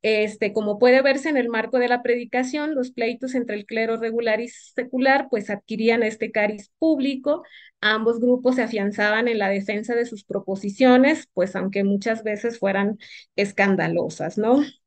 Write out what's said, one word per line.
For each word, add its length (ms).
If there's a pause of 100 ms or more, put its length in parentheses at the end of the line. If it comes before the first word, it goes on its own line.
Este, 500
como 280
puede 240
verse 260
en 80
el 100
marco 300
de 120
la 120
predicación, 720
los 180
pleitos 440
entre 200
el 120
clero 300
regular 440
y 60
secular, 840
pues, 220
adquirían 500
este 300
cariz 480
público. 640 (380)
Ambos 380
grupos 360
se 80
afianzaban 640
en 100
la 120
defensa 440
de 140
sus 160
proposiciones, 1080
pues, 220
aunque 280
muchas 400
veces 340
fueran 400 (380)
escandalosas, 1040
¿no? 240 (240)